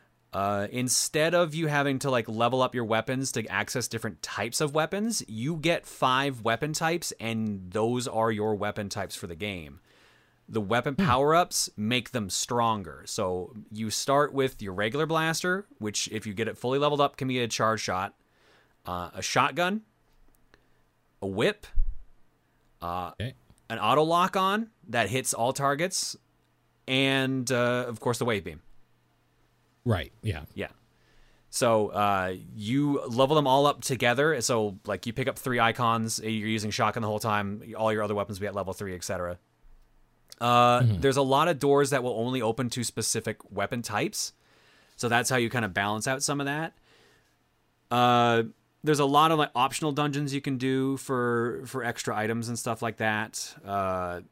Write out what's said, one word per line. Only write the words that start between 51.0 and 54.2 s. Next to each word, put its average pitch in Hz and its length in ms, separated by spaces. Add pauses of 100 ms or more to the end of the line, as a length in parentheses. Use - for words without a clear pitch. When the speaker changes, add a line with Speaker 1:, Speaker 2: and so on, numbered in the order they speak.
Speaker 1:
for 127 180
extra 117 320
items 113 320
and 117 100
stuff 113 240
like 113 160
that. 110 560 (100)
Uh, 92 560 (120)